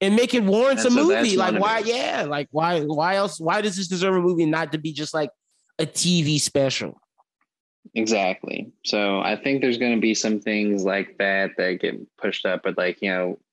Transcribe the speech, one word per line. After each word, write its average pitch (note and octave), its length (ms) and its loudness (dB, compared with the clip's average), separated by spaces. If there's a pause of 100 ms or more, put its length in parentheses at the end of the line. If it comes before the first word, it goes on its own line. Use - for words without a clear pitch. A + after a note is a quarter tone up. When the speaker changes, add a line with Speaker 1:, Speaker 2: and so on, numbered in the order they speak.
Speaker 1:
And G3 160 4
make B3 180 2
it A#3+ 80 2
warrant A3 380 2
Speaker 2:
And A#3+ 80 2
Speaker 1:
a - 20 4
Speaker 2:
so C4+ 160 4
that's F4 180 4
Speaker 1:
movie. G3+ 120 2
Like, F#3 160 2
Speaker 2:
one G#3+ 60 0
of F#3+ 40 0
Speaker 1:
why? A3 160 2
Speaker 2:
it. G#3+ 80 -2
Speaker 1:
Yeah, A#3+ 380 -2
like, D3 260 -4
why? E3 300 0
Why D#3 340 0
else? G3 240 -2
Why E3+ 220 0
does G#3 160 -2
this F#3+ 100 -4
deserve F#3 300 0
a F3+ 40 2
movie F3 220 2
and D#3 80 2
not D#3+ 220 0
to D#3 60 -2
be D#3 140 -8
just, D3 220 -8
like, D#3 160 -2 (480)
a - 80 -2
T F3 380 2
V D3 160 2
special? C3 600 -2 (920)
Speaker 2:
Exactly. G#2+ 800 -2 (120)
So G2+ 360 0
I G#2 160 -2
think C#3 260 -2
there's A#2+ 160 0
gonna A#2+ 200 2
be A2 160 2
some G#2+ 260 0
things G#2 440 0
like G2 340 -2
that G2 380 0
that F#2 240 -2
get - 360 -6
pushed - 300 -4
up, F#2 160 -2
but, - 140 -4
like, F2+ 240 -2
you G2+ 100 -2
know, F#2 280 -2 (140)